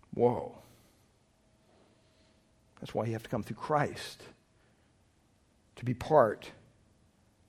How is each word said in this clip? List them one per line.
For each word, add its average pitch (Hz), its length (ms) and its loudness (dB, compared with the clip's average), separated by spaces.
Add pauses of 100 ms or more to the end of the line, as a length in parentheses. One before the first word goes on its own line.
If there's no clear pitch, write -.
(140)
Whoa. 110 420 2 (2250)
That's - 140 -14
why 110 120 -2
you 117 80 -2
have 110 100 -6
to - 60 -16
come 110 140 -4
through 110 140 -10
Christ - 680 -4 (1500)
to - 100 -10
be 127 80 0
part 123 580 4 (960)